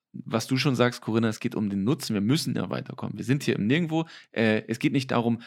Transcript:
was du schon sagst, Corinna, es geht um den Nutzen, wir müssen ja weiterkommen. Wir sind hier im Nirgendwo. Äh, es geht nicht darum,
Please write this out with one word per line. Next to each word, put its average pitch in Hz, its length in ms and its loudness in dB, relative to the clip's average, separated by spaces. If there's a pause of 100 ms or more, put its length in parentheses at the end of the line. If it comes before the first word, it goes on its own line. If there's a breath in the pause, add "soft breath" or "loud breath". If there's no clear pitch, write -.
(120)
was - 360 -4
du 131 80 0
schon 131 180 2
sagst, 120 280 2
Corinna, 113 260 2
es 107 100 -4
geht - 160 -4
um 107 160 0
den 98 140 0
Nutzen, 131 300 0
wir 101 60 0
müssen 120 360 2
ja - 120 -2
weiterkommen. - 480 -8
Wir 107 80 -8
sind 135 200 0
hier 113 100 2
im 101 140 0
Nirgendwo. 160 380 2 (260 loud breath)
Äh, 110 340 4
es 120 140 -4
geht 151 120 2
nicht 131 200 0
darum, 117 340 0